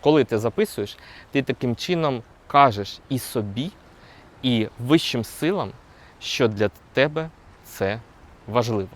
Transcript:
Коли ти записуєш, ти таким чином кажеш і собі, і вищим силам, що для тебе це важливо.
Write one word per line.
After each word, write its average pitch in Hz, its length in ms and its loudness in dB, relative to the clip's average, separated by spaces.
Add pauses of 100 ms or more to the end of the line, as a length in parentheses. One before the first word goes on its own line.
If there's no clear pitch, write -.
Коли 147 220 6
ти 113 140 -2
записуєш, 110 600 -4 (340)
ти 139 100 0
таким 123 340 -2
чином 151 480 -2 (240)
кажеш 120 520 4 (100)
і 135 100 -2
собі, 113 520 -6 (680)
і 117 260 2 (120)
вищим 123 440 0
силам, 156 480 -4 (480)
що - 280 0
для 104 220 0 (240)
тебе 151 360 0 (340)
це 101 360 -4 (480)
важливо. 110 480 0